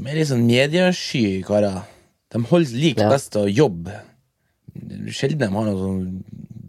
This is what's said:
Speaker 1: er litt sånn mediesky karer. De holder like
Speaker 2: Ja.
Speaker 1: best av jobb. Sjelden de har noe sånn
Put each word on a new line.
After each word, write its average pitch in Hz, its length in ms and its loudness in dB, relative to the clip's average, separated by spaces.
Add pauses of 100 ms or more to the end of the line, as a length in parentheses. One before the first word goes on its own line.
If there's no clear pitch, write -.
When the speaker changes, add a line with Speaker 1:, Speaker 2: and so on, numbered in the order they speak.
Speaker 1:
er 143 80 -6
litt 156 160 0
sånn 117 160 4
mediesky 135 960 2
karer. 101 380 0 (500)
De 113 160 -4
holder 147 320 2
like 139 240 2
Speaker 2:
Ja. 104 80 4
Speaker 1:
best - 240 0
av 104 140 0
jobb. 98 400 2 (1200)
Sjelden 139 320 -2
de 101 80 0
har 107 160 -2
noe 101 80 0
sånn 92 480 -4 (460)